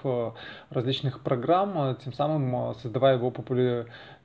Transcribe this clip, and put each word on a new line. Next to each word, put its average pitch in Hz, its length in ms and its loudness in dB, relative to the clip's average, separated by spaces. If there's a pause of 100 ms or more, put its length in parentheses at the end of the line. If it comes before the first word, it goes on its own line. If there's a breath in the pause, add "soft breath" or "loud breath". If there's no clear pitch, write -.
э, 120 260 0 (380 loud breath)
различных 131 500 -2
программ, 170 580 2
э, 135 240 0
тем 127 120 -10
самым, 127 580 0
э, - 40 -8
создавая 127 420 4
его 120 120 0
популя-, 123 580 0 (380 loud breath)